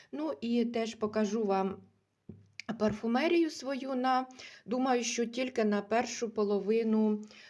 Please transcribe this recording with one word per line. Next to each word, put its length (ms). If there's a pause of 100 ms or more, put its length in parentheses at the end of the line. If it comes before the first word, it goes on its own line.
(120)
Ну, 280
і 240
теж 300
покажу 500
вам 320 (1040)
парфумерію 720
свою 440
на, 320 (400)
думаю, 380
що 220
тільки 380
на 180
першу 480
половину, 920 (280)